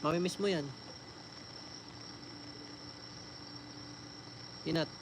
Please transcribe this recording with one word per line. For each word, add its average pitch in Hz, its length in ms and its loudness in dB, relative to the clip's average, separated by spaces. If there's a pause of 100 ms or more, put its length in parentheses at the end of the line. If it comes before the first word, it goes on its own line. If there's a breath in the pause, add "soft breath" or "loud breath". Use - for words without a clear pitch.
Mamimiss 175 320 8
mo 202 100 6
yan. 175 160 8 (4000)
Peanut. 160 280 6 (120)